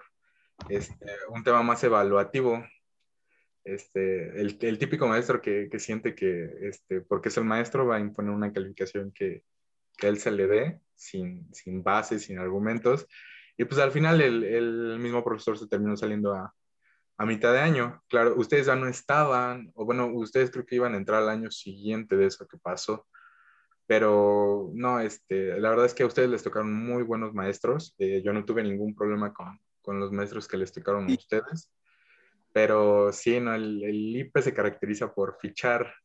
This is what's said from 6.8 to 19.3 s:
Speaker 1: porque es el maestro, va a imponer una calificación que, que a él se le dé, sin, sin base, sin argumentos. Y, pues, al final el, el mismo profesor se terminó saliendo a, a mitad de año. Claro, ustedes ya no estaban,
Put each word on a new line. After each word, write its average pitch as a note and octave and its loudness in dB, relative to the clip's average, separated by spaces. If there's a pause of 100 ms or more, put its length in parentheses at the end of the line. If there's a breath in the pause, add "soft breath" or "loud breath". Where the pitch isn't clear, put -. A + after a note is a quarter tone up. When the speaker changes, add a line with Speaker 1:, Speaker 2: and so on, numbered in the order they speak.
Speaker 1:
porque G2 -2
es - -4
el A#2 0
maestro, A#2 0
va A#2 2
a G#2+ 0
imponer G#2 -4
una G#2 -4
calificación G2 -6
que, F#2 -6 (540)
que - -2
a G2+ 4
él G#2 0
se A2 -2
le G2 2
dé, A2+ 2 (160)
sin, F2+ -12
sin F#2 -10
base, G#2+ 0
sin G2 -12
argumentos. A2 0 (500 loud breath)
Y, B2 0
pues, C3+ 0
al C#3 4
final D#3 4
el, A#2 4
el A#2 -2
mismo A#2+ -2
profesor A2 0
se G#2+ -12
terminó G#2 0
saliendo G#2 -2
a, F#2+ -10 (640)
a G#2+ -2
mitad A2+ 4
de B2+ 6
año. C#3 0
Claro, A#2 4
ustedes C3 2
ya C3 4
no C3 0
estaban, B2+ 0